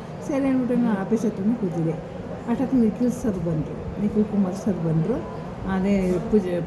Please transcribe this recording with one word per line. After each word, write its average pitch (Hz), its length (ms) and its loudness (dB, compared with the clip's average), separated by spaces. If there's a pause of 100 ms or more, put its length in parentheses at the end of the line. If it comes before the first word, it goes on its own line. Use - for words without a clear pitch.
(280)
ಸರಿ 277 180 2
ಅಂದ್ಬಿಟ್ಟು 254 300 2
ನಾನು 233 240 2
ಆಫೀಸ್ 220 240 0
ಹತ್ರನೇ 208 300 0
ಕೂತಿದ್ದೆ. 165 420 -2 (520)
ಅಷ್ಟೊತ್ತಿಗೆ 247 340 2
ನಿಖಿಲ್ 233 300 2
ಸರ್ 196 260 -2
ಬಂದರು, 165 640 -4
ನಿಖಿಲ್ 208 220 2
ಕುಮಾರ್ 196 300 0
ಸರ್ 185 300 -2
ಬಂದರು. 160 320 2 (560)
ಅದೇ 190 220 2 (360)
ಪೂಜೆ, 185 220 4 (140)